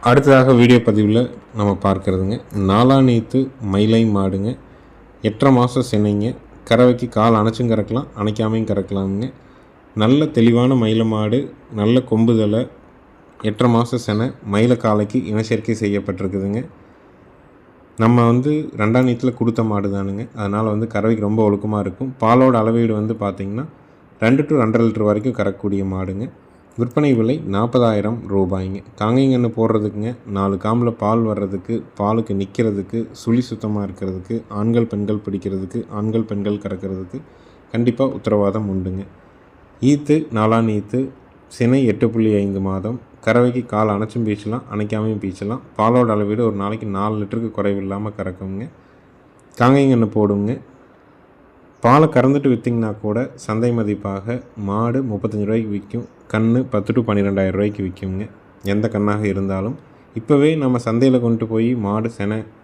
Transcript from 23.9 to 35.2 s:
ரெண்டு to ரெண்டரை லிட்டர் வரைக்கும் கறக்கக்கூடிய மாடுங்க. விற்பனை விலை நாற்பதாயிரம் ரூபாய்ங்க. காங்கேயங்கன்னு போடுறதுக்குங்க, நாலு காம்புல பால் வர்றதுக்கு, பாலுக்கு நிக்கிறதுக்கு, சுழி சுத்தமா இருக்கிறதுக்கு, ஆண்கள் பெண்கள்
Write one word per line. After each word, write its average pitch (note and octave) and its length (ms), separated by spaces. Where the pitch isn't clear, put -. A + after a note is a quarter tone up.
ரெண்டு B2 280
to C#3+ 140
ரெண்டரை A2 240
லிட்டர் G#2+ 240
வரைக்கும் G#2+ 300
கறக்கக்கூடிய G2 420
மாடுங்க. F#2+ 280
விற்பனை C#3+ 380
விலை A2+ 160
நாற்பதாயிரம் A2+ 640
ரூபாய்ங்க. F#2+ 480
காங்கேயங்கன்னு B2 580
போடுறதுக்குங்க, G#2+ 520
நாலு G2 260
காம்புல A#2+ 260
பால் A2 280
வர்றதுக்கு, G2 460
பாலுக்கு G#2+ 400
நிக்கிறதுக்கு, G2 600
சுழி A#2 280
சுத்தமா G#2+ 360
இருக்கிறதுக்கு, F#2+ 520
ஆண்கள் A#2 320
பெண்கள் G#2 340